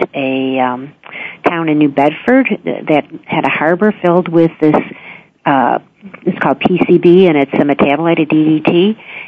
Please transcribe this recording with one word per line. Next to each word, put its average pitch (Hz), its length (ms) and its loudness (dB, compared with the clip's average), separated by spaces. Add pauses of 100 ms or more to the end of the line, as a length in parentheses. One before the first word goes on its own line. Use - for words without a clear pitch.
(140)
a, 131 460 -4
um, 127 340 -6 (500)
town 165 240 -2
in 151 100 2
New 151 100 4
Bedford 156 580 0 (180)
that 156 420 -2 (180)
had 151 200 -4
a 135 60 -2
harbor 175 500 0
filled 175 280 0
with 165 320 2
this, 151 160 2 (680)
uh, 127 360 0 (460)
it's 185 120 -2
called 139 220 -2
P 180 260 0
C 175 120 4
B, 180 300 6
and 151 100 2
it's 139 160 -2
a 147 100 2
metabolated 147 640 0
D 156 160 2
D 156 160 0
T, 180 380 0 (300)